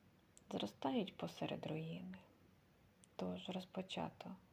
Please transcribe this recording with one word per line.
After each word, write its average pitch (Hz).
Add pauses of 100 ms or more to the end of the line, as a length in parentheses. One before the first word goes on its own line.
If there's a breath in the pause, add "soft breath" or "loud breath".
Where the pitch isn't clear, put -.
(520)
Зростають 208
посеред -
руїни. 170 (1000)
Тож 180
розпочато 185 (180)